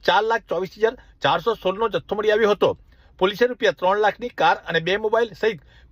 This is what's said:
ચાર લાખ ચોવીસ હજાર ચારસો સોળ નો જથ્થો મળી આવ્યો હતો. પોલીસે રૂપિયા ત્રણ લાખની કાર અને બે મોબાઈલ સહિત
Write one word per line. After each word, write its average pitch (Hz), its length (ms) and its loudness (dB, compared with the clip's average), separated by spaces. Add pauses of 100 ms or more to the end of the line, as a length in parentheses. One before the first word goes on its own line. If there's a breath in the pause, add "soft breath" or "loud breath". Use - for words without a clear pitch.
ચાર 180 200 2
લાખ 226 220 -2
ચોવીસ 180 300 -6
હજાર 220 180 0 (240 soft breath)
ચારસો 170 380 0
સોળ 190 220 -4
નો 226 100 -2
જથ્થો 190 260 -6
મળી 214 200 0
આવ્યો 214 200 2
હતો. 165 160 2 (500 soft breath)
પોલીસે 202 260 0
રૂપિયા 233 320 -2
ત્રણ 196 260 0
લાખની 214 320 -4
કાર 170 280 2
અને 170 160 -2
બે 175 180 -2
મોબાઈલ 220 360 0
સહિત 214 280 -2 (300 soft breath)